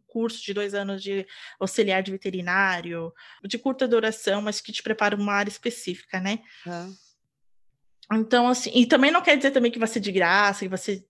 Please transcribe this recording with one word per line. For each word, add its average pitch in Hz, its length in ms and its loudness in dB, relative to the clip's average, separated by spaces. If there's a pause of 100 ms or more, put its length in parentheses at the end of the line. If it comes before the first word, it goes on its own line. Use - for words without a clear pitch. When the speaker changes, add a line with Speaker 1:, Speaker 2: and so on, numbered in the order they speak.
Speaker 1:
curso 226 340 -4
de 202 100 -8
dois 202 220 -4
anos 196 300 -6
de 196 240 -6 (320)
auxiliar 190 420 0
de 190 80 -6
veterinário, 180 1040 -2 (320)
de 226 140 -6
curta 262 280 0
duração, 220 540 0
mas 208 180 -4
que - 120 -12
te - 100 -8
prepara 214 340 0
uma 202 180 -2
área 202 180 0
específica, - 680 -8
né? 196 200 -4 (240)
Speaker 2:
Tá. 175 260 -10 (1200)
Speaker 1:
Então, 220 360 4
assim, 254 260 0
e 247 120 6
também 269 260 6
não 349 100 4
quer 302 160 6
dizer 277 140 2
também 240 200 2
que 233 80 -8
vai 226 80 0
ser 226 120 -6
de 196 120 -4
graça, 190 500 4
que 190 80 -6
vai 185 80 -4
ser, 190 320 -6